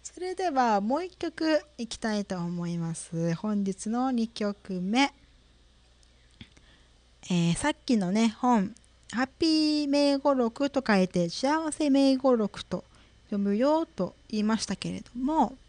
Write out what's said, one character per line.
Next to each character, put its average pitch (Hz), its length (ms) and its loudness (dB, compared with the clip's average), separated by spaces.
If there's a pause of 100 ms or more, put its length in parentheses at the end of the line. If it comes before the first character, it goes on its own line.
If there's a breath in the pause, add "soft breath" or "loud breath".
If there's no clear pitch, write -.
そ - 160 -18
れ 359 160 -6
で 370 140 -2
は 240 320 2
も 226 160 0
う 349 80 -2
一 359 120 -12
曲 311 460 0 (140)
い 233 100 -8
き - 120 -12
た 214 200 -2
い 202 60 -2
と 185 140 -6
思 175 280 -4
い 170 120 -4
ま 165 160 -4
す。 165 400 -4
本 208 300 -2
日 196 260 -4
の 247 200 0
二 226 180 0
曲 202 520 -6
目。 233 320 2 (2250 soft breath)
え 170 200 2
ー、 - 20 2
さ 285 160 0
っ 302 60 -6 (100)
き 247 100 2
の 180 140 0
ね、 220 300 2
本、 226 340 2 (380)
ハ 233 100 -2
ッ 269 60 -2 (100)
ピ 311 460 2
ー 285 40 -4
め 285 260 2
い - 20 0
ご 277 180 2
録 254 340 0
と 269 160 -2
書 202 160 4
い 185 60 4
て、 175 220 -2
幸 302 420 -2
せ 302 180 -2
め 269 240 6
い 269 40 2
ご 262 180 4
録 214 300 -2
と - 180 -6 (440 soft breath)
読 208 120 -4
む 202 160 0
よ 302 320 2
と - 300 -6 (140)
言 214 100 -4
い - 20 0
ま 214 160 0
し - 80 -6
た 196 80 -6
け 170 160 -8
れ 185 80 -8
ど - 160 -16
も 262 420 0 (120)